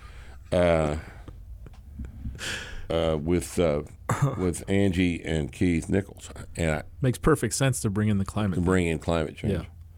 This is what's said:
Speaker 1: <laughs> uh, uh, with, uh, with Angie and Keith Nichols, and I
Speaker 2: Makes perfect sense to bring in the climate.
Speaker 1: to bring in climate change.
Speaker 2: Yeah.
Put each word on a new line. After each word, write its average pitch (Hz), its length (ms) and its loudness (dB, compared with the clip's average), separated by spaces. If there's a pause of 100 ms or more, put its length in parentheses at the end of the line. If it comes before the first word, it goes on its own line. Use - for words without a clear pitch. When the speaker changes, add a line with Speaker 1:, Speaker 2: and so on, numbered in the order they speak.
Speaker 1:
<laughs> - 500 -12
uh, 82 440 4 (1900)
uh, 82 320 2
with, 85 360 2
uh, 76 240 4 (540)
with 90 320 -2
Angie 92 560 4
and 76 280 0
Keith 85 360 2
Nichols, - 400 -2 (280)
and 82 160 0
I 76 100 -2 (180)
Speaker 2:
Makes 131 180 0
perfect 135 360 2
sense 135 280 0
to 113 80 0
bring 107 180 2
in 101 100 4
the 95 60 2
climate. 101 320 0
Speaker 1:
to 92 40 2
bring 90 260 4
in 80 120 2
climate 82 380 0
change. - 180 0
Speaker 2:
Yeah. 82 80 -2 (360)